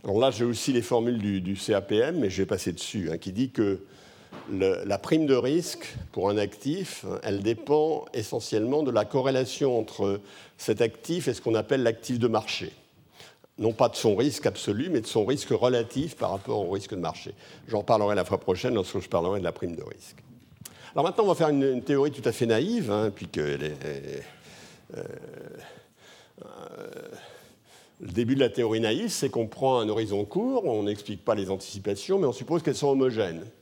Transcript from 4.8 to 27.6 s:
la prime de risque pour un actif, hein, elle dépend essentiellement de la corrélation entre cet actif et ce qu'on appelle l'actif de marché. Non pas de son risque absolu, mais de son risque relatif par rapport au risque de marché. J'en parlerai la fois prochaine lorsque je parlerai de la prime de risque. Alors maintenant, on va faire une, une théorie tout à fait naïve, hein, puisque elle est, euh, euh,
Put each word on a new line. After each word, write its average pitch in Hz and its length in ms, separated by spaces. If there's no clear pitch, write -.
la 101 100
prime 160 300
de 139 80
risque 139 600
pour 95 180
un 104 80
actif, 135 680
hein, 95 160
elle 101 200
dépend 143 720
essentiellement 117 680
de 131 80
la 104 140
corrélation 127 760
entre 101 440
cet 110 240
actif 147 480
et 120 60
ce - 80
qu'on 113 120
appelle 127 280
l'actif 117 360
de 117 100
marché. - 440
Non 113 140
pas 120 180
de - 40
son 107 220
risque 131 300
absolu, 110 420
mais 135 140
de - 40
son 107 200
risque - 240
relatif 123 640
par 98 140
rapport 98 360
au 87 40
risque 98 240
de 90 60
marché. 82 340
J'en 104 160
parlerai 104 320
la 92 80
fois - 160
prochaine 107 340
lorsque 98 240
je 87 100
parlerai 92 300
de 90 60
la 82 80
prime 85 240
de - 60
risque. - 340
Alors 147 120
maintenant, 196 200
on 202 40
va 170 60
faire 160 140
une, 143 140
une 131 200
théorie 143 280
tout 123 180
à 113 40
fait 120 140
naïve, 131 440
hein, 107 240
puisque 82 240
elle 71 260
est, 76 120
euh, - 60
euh, - 20